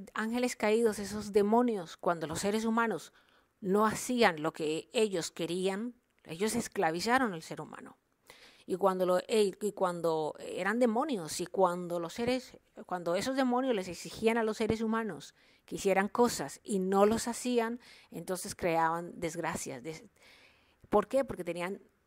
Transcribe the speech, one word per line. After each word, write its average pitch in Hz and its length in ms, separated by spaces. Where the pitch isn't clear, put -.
ángeles 240 420
caídos, 214 420
esos 208 340
demonios, 208 640
cuando 165 300
los 156 140
seres 214 240
humanos 226 480
no 208 260
hacían 214 560
lo 160 100
que 160 400
ellos 202 380
querían, 190 640
ellos 214 320
esclavizaron 202 760
al 160 100
ser - 180
humano. - 360
Y - 80
cuando 185 320
lo-, 180 220
eh, 208 320
y 208 100
cuando 170 720
eran 196 400
demonios, 233 600
y 175 60
cuando 175 540
los 165 140
seres, 247 440
cuando 170 300
esos 262 220
demonios 254 400
les 190 100
exigían 220 520
a 233 40
los 220 140
seres 220 240
humanos 220 560
que 175 100
hicieran 190 320
cosas 233 560
y 202 160
no 196 260
los 220 220
hacían, 240 500
entonces 180 460
creaban 165 640
desgracias. 156 640
Des-, 160 180
¿por 202 180
qué? 269 180
Porque 185 200
tenían 175 360